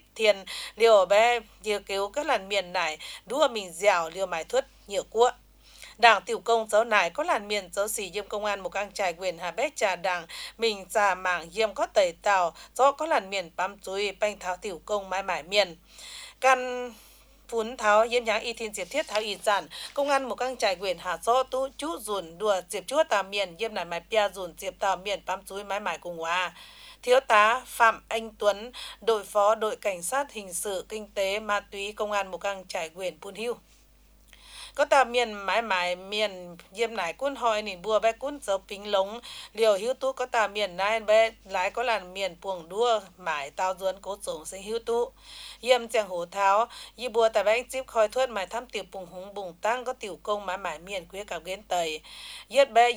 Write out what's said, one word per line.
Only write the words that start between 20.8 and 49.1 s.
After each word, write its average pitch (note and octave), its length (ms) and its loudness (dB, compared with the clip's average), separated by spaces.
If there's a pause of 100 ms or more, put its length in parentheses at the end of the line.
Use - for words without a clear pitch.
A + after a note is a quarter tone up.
hà E3+ 260 -4
do B3+ 200 4
tu C4 240 -2 (100)
chú D#4+ 220 -6
dùn F#3+ 380 -8
đùa G3 320 0
diệp G3 180 -8
chúa D4 220 2
tà G3+ 140 2
miền F#3+ 360 -4
diêm A3 140 -4
nải F#3 120 -4
mái E3+ 160 -8 (100)
pia G#3 220 2
dùn F3+ 240 -10
diệp F#3+ 220 -8
tà F#3+ 160 0
miền F#3+ 300 -6
bám G3 200 -6
chuối G3 180 -10
mãi G3+ 160 -4
mãi F#3 180 -6
cùng F3 200 -10
hòa. E3+ 360 -2 (480)
Thiếu B3 180 4
tá A3+ 460 4
Phạm A3 420 4
Anh A3+ 300 -6
Tuấn, G#3 340 0 (300)
đội G#3 220 2
phó G#3 320 4
đội G#3+ 200 -2
cảnh F#3 280 -6
sát C4+ 280 -2
hình G3 220 -12
sự F#3+ 360 -6
kinh G#3+ 240 -10
tế G3 260 -2
ma G#3 200 -2
túy G3+ 320 -10
công G#3 200 -4
an G3 200 -2
một F3 60 -8
căng F#3+ 300 -6
trải E3 280 -6
quyền F3+ 260 -6
Pun G3 140 -16
Hiu. A3+ 180 -6 (1200)
Có C#4+ 100 4
tà C#4+ 180 6
miền A#3+ 300 0
mãi G3 280 0
mãi F3+ 340 0
miền F#3+ 640 -6 (140)
diêm A3 240 -2
nải E3+ 180 -4
cún C#4 220 -4
hoi A3+ 260 0
nìn F#3+ 200 -10
bùa G#3 180 2
bé A3 120 2
cún C#4 320 -8
dấu G3 140 0
pính G#3 340 -10
lống, G3+ 280 0 (340)
liều A3 200 4
hiếu A3 200 0
tú C4 180 -2
có B3 140 -4
tà A#3 220 2
miền G3+ 300 -4
nai G#3 220 0
bé A3 320 4 (180)
lái F#3+ 220 -2
có A3+ 120 -4
làn G3 300 -2
miền F#3+ 280 -6
buồng F3+ 280 -8
đua A3 300 2 (180)
mãi D3+ 340 -6
tao F#3 280 -2
duấn F#3+ 220 -2
cố G3 200 -8
sống D#3+ 240 -8
sinh F#3+ 160 -12
hiếu G#3+ 180 -6
tú. A#3 320 -2 (500)
Diêm A#3 260 4
chàng A3 200 0
hổ F3 180 -6
tháo, G3 420 4 (280)
y A#3 120 -8
bùa A3+ 220 4
tại A3 140 2
bé G3+ 80 4
anh A#3+ 180 0
chip C4 180 -6
khoi G#3+ 200 2
thuất B3+ 220 0
mãi G3+ 180 -6
thăm A#3+ 180 -8
tiểu G#3+ 260 -8
bùng F#3+ 140 -12
húng F#3 280 -14